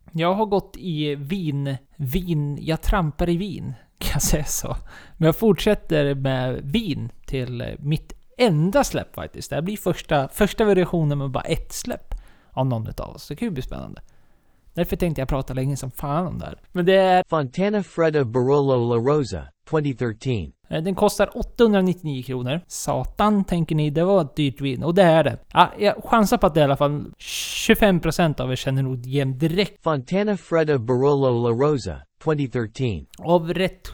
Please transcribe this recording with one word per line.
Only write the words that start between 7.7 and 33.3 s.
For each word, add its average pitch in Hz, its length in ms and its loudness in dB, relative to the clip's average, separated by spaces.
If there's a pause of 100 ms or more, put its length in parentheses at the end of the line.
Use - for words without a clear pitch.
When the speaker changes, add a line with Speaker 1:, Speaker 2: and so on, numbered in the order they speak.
Speaker 1:
mitt 147 340 -4 (260)
enda 202 460 4
släpp - 300 -6
faktiskt. - 360 -10
Det 135 60 -4
här 147 60 -4
blir 202 140 -6
första, 151 520 -2
första - 360 0
versionen 170 540 2
med 139 120 -4
bara - 140 -4
ett - 280 -4
släpp - 420 -10 (360)
av 131 160 -2
någon 110 220 -4
utav - 220 -10
oss. - 180 -18
Det 147 80 -10
kan 233 120 -4
ju 190 40 -6
bli 131 100 -6
spännande. 64 380 -12 (760)
Därför 175 220 -2
tänkte 165 240 -2
jag 131 80 -4
prata 135 260 -2
länge 131 220 -2
som 127 140 -8
fan 156 360 -4
om - 120 -8
det 170 60 -10
här. - 160 -14 (120)
Men 175 140 0
det 190 80 6
är 185 340 6
Speaker 2:
Fontana 180 540 0
Fredda 156 420 0
Barolo 127 720 2
La 120 180 2
Rosa, 101 300 -2 (280)
twenty 143 240 0
thirteen. 110 580 -4 (160)
Speaker 1:
Eh, 156 140 -4
den 190 120 -2
kostar 202 440 0
åttahundranittionio 185 840 2
kronor. 127 440 -4
Satan, 196 800 0
tänker 170 300 -2
ni, 151 160 2
det 160 140 2
var 190 160 4
ett 143 160 -4
dyrt 139 240 -2
vin. 131 220 -4
Och 165 120 0
det 196 80 6
är 160 220 6
det. - 140 -2 (140)
Ja, 170 260 6
jag 202 260 2
chansar 226 340 4
på 196 80 4
att 156 80 2
det 160 60 4
är - 20 8
i - 20 6
alla 139 120 4
fall 147 420 -2
tjugofem - 800 2
procent 156 400 0
av 127 120 -2
er 127 40 -2
känner 135 260 -2
nog 127 240 -6
igen 135 320 -2
direkt. 165 440 -2
Speaker 2:
Fontana 175 540 -2
Fredda 156 420 0
Barolo 127 680 2
La 120 180 2
Rosa, 107 300 -2 (280)
twenty 147 240 0
thirteen. 113 580 -4 (120)
Speaker 1:
Av 170 360 0